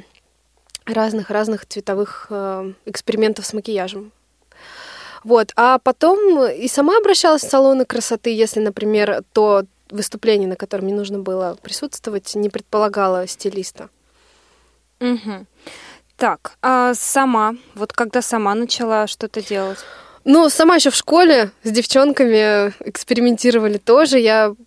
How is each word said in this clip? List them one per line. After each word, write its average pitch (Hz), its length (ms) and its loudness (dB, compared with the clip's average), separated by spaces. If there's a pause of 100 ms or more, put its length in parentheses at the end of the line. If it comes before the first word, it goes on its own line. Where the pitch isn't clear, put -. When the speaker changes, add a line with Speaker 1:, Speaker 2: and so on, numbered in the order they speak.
(880)
Speaker 1:
разных, 220 440 -4
разных 214 360 -4
цветовых, 202 640 -8
э, 190 420 -8 (140)
экспериментов 214 580 -2
с - 100 -8
макияжем. 208 580 -8 (1120)
Вот. 226 320 2
А 254 220 4
потом 339 680 2
и 214 240 -4
сама 294 300 2
обращалась 359 440 2
в - 80 -8
салоны 269 340 4
красоты, 233 460 -4
если, 220 300 0
например, 208 720 -2
то 208 320 2 (260)
выступление, 208 580 -2
на 185 80 -6
котором 190 280 -8
мне 196 100 -4
нужно 202 240 -6
было 185 440 -6
присутствовать, - 720 -10
не 208 140 -2
предполагало 202 760 -2
стилиста. - 640 -10 (1120)
Speaker 2:
Мгм. 214 460 -6 (720)
Так, - 460 -4
а 247 320 2
сама, 233 600 0 (200)
вот 208 180 -8
когда 240 300 -2
сама 208 320 -2
начала 220 520 -2
что-то - 360 -10
делать? 196 360 -8 (460)
Speaker 1:
Ну, 311 260 6
сама 320 260 4
ещё 277 140 2
в - 60 -4
школе 302 560 4 (100)
с 220 80 -6
девчонками 220 1000 2 (120)
экспериментировали 226 920 0
тоже. 269 400 4
Я, 220 360 2 (120)